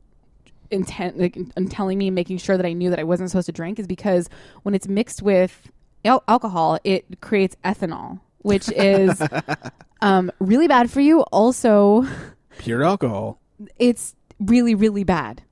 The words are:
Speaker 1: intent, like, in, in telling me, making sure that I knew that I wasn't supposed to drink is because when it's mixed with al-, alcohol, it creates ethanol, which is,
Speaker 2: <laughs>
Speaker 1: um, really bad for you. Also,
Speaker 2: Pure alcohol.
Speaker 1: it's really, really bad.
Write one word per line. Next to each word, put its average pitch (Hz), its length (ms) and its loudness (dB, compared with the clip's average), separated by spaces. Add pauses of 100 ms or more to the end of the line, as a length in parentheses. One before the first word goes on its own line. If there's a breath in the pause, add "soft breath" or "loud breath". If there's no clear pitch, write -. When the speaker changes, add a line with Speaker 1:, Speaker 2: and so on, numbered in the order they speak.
(680)
Speaker 1:
intent, 180 500 -6
like, 180 160 0
in, 185 220 -10
in 185 120 -2
telling 190 280 -4
me, 196 140 -2
making 180 260 -4
sure 190 200 -2
that 180 80 -2
I 170 80 -4
knew 175 160 -2
that 175 100 -2
I 156 40 -6
wasn't 175 280 -4
supposed 185 160 -2
to 175 40 -10
drink 170 280 -10
is 196 80 -10
because 180 420 -2 (340 loud breath)
when 202 120 -4
it's 190 120 -4
mixed 202 340 -4
with 185 500 0 (340)
al-, 247 220 2
alcohol, 180 560 0
it - 380 -4
creates 190 340 -2 (100)
ethanol, 190 540 -6 (200)
which 202 320 -2
is, 196 500 2 (400)
Speaker 2:
<laughs> - 400 -12
Speaker 1:
um, 190 380 4
really 226 280 2
bad 247 240 4
for 269 100 0
you. 302 200 6 (100)
Also, 214 760 4 (540 loud breath)
Speaker 2:
Pure 120 240 -2
alcohol. 117 560 -2 (400)
Speaker 1:
it's 240 360 -2 (240)
really, 233 360 2
really 202 280 0
bad. 151 380 -4 (100)